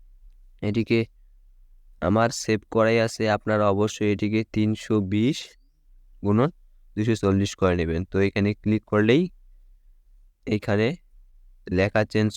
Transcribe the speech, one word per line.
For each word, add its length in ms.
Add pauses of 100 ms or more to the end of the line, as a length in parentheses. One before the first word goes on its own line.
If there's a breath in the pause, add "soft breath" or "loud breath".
(680)
এটিকে 320 (1080)
আমার 200 (140)
সেভ 180 (140)
করাই 320
আছে, 160 (140)
আপনারা 280 (100)
অবশ্যই 400
এটিকে 260 (140)
তিনশো 400 (180)
বিশ 260 (840)
গুণন 260 (460)
দুশো 260
চল্লিশ 380
করে 200
নেবেন। 200 (100)
তো 60 (100)
এখানে 240 (120)
ক্লিক 200 (100)
করলেই 300 (1300)
এইখানে 320 (920)
লেখা 240 (100)
চেঞ্জ 240